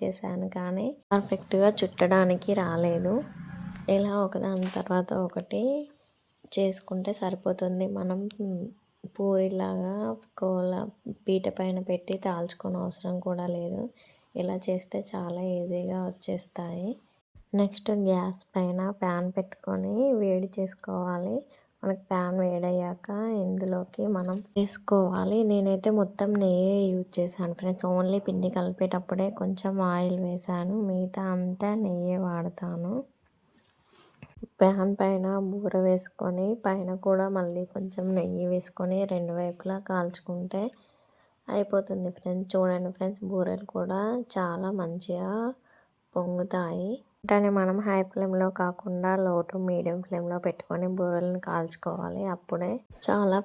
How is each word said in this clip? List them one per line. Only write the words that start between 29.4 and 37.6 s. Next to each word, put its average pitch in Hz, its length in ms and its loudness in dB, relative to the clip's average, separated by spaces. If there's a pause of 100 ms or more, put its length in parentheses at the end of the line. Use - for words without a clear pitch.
కొంచెం 190 400 0 (120)
ఆయిల్ 180 340 2
వేశాను, 180 480 -2 (140)
మిగతా 185 420 -2
అంతా 185 400 0 (140)
నెయ్యే 180 320 0 (100)
వాడతాను. 175 640 -4 (1600)
ప్యాన్ 196 380 6
పైన 190 320 2 (220)
బూర 202 260 -2 (100)
వేసుకొని 185 640 0 (160)
పైన 190 260 0 (160)
కూడా 190 240 4
మళ్ళీ 180 380 0